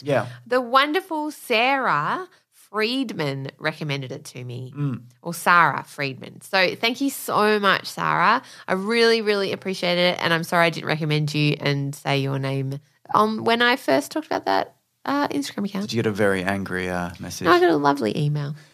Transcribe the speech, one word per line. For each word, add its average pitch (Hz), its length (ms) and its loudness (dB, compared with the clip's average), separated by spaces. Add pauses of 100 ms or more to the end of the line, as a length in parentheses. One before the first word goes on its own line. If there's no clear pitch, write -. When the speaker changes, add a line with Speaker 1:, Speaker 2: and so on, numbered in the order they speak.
Speaker 1:
Yeah. 131 240 0 (200)
Speaker 2:
The 247 140 0
wonderful 302 680 0
Sarah 233 960 0 (260)
Friedman 202 1040 -4
recommended 143 520 -6
it 147 160 -12
to 127 180 -14
me, 123 320 -12
Speaker 1:
Mm. 143 260 -4 (200)
Speaker 2:
or 170 100 -8
Sarah 170 540 4
Friedman. - 540 -10
So 185 340 2
thank 233 260 -2
you 277 100 0
so 214 500 2
much, 190 260 2
Sarah. 175 560 0 (240)
I - 60 -4
really, 226 500 2
really 202 300 0
appreciate 185 460 -2
it, 180 220 2
and 170 140 0
I'm 165 80 0
sorry 170 240 2
I 170 40 2
didn't 156 180 -6
recommend 151 460 0
you 147 260 4
and 139 340 -2
say 143 240 -2
your 135 220 -2
name, 135 400 -4 (340)
um, 220 300 2
when 233 180 4
I 240 140 4
first 277 340 0
talked 311 160 -6
about - 200 -4
that, - 280 0 (300)
uh, 285 240 -2
Instagram 277 380 -4
account. 196 180 -6
Speaker 1:
Did 220 80 -8
you 113 100 0
get - 60 -2
a 107 40 0
very 98 300 2
angry, 92 480 -2
uh, 87 200 -2 (100)
message? - 240 -10
Speaker 2:
No, - 80 4
I 349 80 6
got 349 100 4
a 320 60 2
lovely 277 420 2
email. 147 380 -2 (180)